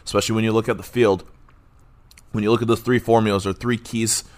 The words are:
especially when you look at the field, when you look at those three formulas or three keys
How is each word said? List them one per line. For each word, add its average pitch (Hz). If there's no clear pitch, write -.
especially 104
when 110
you 113
look 110
at 117
the 95
field, 101
when 107
you 104
look 117
at 113
those 117
three 123
formulas 107
or 98
three 120
keys 113